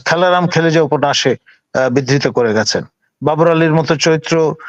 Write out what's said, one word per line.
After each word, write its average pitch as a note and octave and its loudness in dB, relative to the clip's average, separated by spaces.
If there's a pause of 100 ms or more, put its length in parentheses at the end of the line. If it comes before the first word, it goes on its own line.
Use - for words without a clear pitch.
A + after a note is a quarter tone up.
খেলারাম F3+ 2
খেলে E3 0
যে D#3+ 2
উপন্যাসে, C#3 0 (380)
আহ, C3 0
বিধৃত C3+ 0
করে A#2 0
গেছেন। G#2+ -2 (380)
বাবর D3+ 2
আলীর D#3+ 2
মতো D#3+ 0
চরিত্র, D#3+ 0 (140)